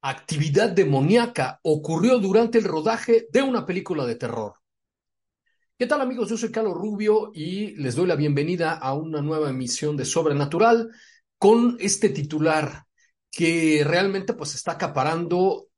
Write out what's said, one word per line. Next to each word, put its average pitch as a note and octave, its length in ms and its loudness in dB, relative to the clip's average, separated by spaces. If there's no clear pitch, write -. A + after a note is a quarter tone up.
Actividad D3+ 680 0
demoníaca E3 920 2
ocurrió E3 580 2
durante A3 380 2
el A3 60 2
rodaje A3 720 0
de C4 80 4
una B3+ 240 -2
película F3 400 -4
de A#2 100 -4
terror. A2+ 380 -8
¿Qué B3 100 -2
tal, D4 120 0
amigos? B3 300 -4
Yo A3+ 80 -4
soy A3+ 140 -4
Carlos A3 220 -2
Rubio G#3+ 600 0
y F3+ 420 -8
les C3 200 -4
doy F3+ 120 0
la E3+ 80 2
bienvenida D3+ 560 0
a C3+ 220 -4
una D#3 280 -6
nueva D3+ 280 -2
emisión C3 480 -4
de C#3+ 80 -4
Sobrenatural E3 840 2
con A#3 440 6
este G#3 260 0
titular D3+ 760 -2
que D#3+ 560 2
realmente, F#3+ 480 0
pues, - 220 -8
está - 160 -8
acaparando E3 960 -2